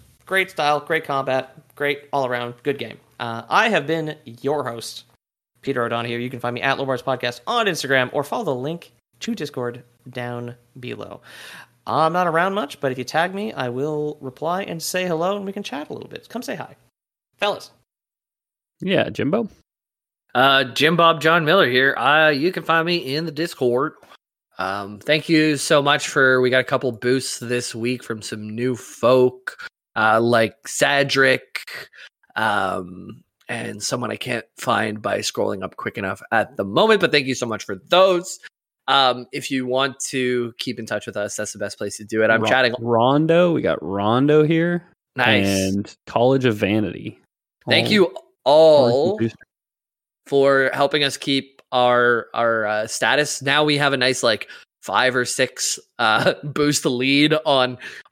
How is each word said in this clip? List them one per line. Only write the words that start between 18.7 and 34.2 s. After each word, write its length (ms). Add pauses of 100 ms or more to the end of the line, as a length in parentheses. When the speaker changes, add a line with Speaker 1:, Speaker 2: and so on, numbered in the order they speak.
Speaker 2:
Yeah, 280
Jimbo? 380 (840)
Speaker 3:
Uh, 320
Jim 300
Bob 260
John 240
Miller 240
here. 260
Uh, 340
you 220
can 120
find 220
me 300
in 100
the 60
Discord. 640 (640)
Um, 420
thank 300
you 280
so 240
much 260
for, 340
we 80
got 120
a 40
couple 260
boosts 480
this 360
week 280
from 180
some 340
new 200
folk, 840 (380)
uh, 260
like 340 (120)
Sadric, 720 (960)
um, 880 (260)
and 320
someone 300
I 40
can't 300 (120)